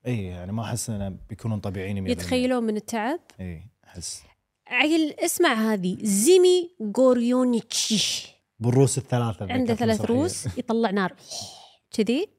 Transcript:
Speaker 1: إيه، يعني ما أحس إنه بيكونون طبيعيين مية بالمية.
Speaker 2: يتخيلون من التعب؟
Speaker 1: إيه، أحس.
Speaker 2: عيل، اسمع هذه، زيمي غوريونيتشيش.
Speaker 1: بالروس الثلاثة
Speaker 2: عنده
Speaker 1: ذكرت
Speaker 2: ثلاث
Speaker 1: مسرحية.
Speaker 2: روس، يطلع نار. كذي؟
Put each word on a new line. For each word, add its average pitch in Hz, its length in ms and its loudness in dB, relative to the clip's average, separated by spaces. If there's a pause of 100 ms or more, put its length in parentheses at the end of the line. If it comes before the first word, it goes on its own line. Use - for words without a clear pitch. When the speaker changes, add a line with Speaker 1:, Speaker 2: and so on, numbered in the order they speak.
Speaker 1:
إيه، 110 240 -4
يعني 90 220 -10
ما 113 120 -4
أحس 104 260 -6
إنه 98 280 -6 (120)
بيكونون 110 300 -6
طبيعيين 98 360 -6
مية 98 60 -4
بالمية. 95 100 -2
Speaker 2:
يتخيلون 247 520 -2
من 220 140 -2
التعب؟ 233 420 -4 (200)
Speaker 1:
إيه، 90 320 -12 (160)
أحس. - 360 -14 (440)
Speaker 2:
عيل، 302 520 2
اسمع 330 340 2
هذه، 214 480 0
زيمي 349 720 4 (260)
غوريونيتشيش. 247 1300 2 (320)
Speaker 1:
بالروس 123 380 4
الثلاثة 117 560 -2
Speaker 2:
عنده 240 200 0
Speaker 1:
ذكرت 220 60 -2
Speaker 2:
ثلاث 226 200 2
Speaker 1:
مسرحية. 220 160 0
Speaker 2:
روس، - 420 -2
يطلع 226 340 0
نار. 190 220 0 (760)
كذي؟ 240 480 0